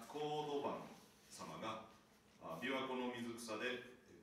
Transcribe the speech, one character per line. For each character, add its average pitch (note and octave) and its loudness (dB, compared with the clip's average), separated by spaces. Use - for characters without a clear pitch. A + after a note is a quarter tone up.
コ D3 4
ー - -
ド - 2
バ - 0
ン - -10
様 E3 -6
が、 - -2
あ - -2
ー、 A2+ -4
琵 C3+ 4
琶 C3 4
湖 B2+ 2
の B2 4
水 A#2 -2
草 A2+ -2
で B2 0